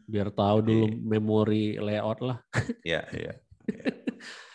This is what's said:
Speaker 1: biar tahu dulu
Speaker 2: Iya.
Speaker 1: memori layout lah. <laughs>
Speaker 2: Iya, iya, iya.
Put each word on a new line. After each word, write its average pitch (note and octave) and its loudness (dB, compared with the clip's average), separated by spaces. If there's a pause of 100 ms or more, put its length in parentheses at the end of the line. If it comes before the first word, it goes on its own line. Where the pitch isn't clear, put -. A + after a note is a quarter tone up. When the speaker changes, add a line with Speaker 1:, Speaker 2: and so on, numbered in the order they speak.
Speaker 1:
biar G#2 0
tahu G#2 4
dulu A2 4
Speaker 2:
Iya. A2+ -4
Speaker 1:
memori G#2+ 2 (100)
layout G#2+ -4
lah. B2 -4 (160)
<laughs> - -4
Speaker 2:
Iya, E2 0
iya, D#2 -8 (340)
iya. - -8 (720)